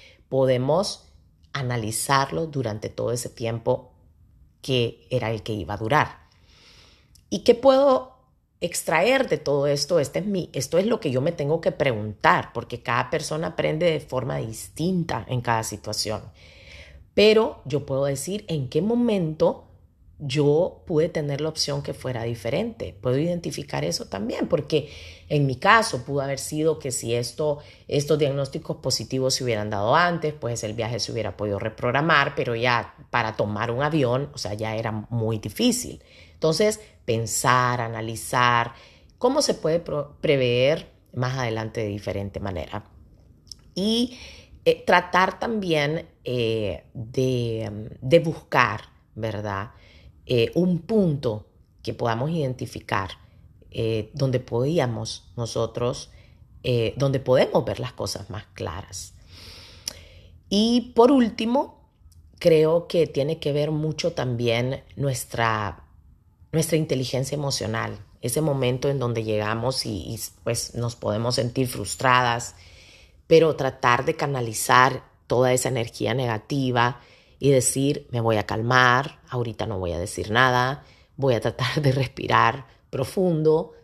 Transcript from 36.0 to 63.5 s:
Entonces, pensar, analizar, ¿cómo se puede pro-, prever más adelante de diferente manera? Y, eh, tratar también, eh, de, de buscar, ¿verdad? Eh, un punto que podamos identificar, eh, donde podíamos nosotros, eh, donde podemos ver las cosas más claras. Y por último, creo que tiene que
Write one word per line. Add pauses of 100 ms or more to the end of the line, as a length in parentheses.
Entonces, (260)
pensar,
analizar, (420)
¿cómo
se
puede
pro-,
prever (240)
más
adelante
de
diferente
manera? (880)
Y, (480)
eh,
tratar
también, (180)
eh,
de,
de
buscar, (320)
¿verdad? (600)
Eh,
un
punto (340)
que
podamos
identificar, (640)
eh,
donde
podíamos
nosotros, (500)
eh,
donde
podemos
ver
las
cosas
más (100)
claras. (1300)
Y
por
último, (480)
creo
que
tiene
que